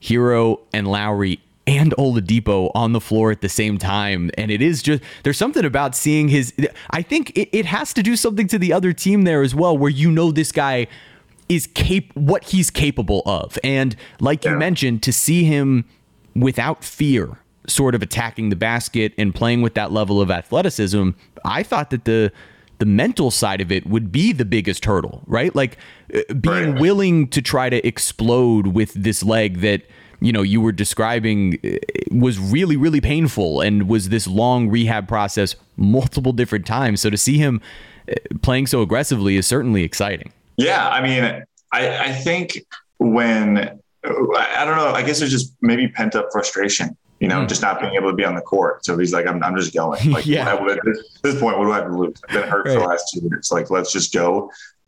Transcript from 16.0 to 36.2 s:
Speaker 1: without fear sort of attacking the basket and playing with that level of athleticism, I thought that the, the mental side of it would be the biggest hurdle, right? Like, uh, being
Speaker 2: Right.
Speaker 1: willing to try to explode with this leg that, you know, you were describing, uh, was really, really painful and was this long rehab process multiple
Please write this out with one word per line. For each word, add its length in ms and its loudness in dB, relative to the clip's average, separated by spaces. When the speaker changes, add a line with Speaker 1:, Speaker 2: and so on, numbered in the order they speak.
Speaker 1:
without 480 0
fear 560 0
sort 300 2
of 80 -2
attacking 460 -4
the 60 0
basket 640 -2
and 160 0
playing 300 2
with 100 0
that 180 -2
level 300 0
of 80 0
athleticism, 800 0
I 200 -4
thought 260 -4
that 160 -4
the, 260 2
the 80 0
mental 460 2
side 280 -2
of 120 -4
it 160 -2
would 240 -2
be 220 2
the 120 -2
biggest 400 -2
hurdle, 400 -2
right? 300 -2
Like, 240 -2
uh, 220 -2
being 380 0
Speaker 2:
Right. 80 0
Speaker 1:
willing 480 4
to 120 -2
try 300 -2
to 160 0
explode 800 2
with 260 0
this 300 -2
leg 380 0
that, 200 2
you 100 2
know, 100 0
you 200 2
were 100 2
describing, 920 0
uh, 120 -4
was 300 2
really, 380 0
really 240 2
painful 600 0
and 260 2
was 220 2
this 180 0
long 420 2
rehab 380 0
process 480 -2
multiple 580 2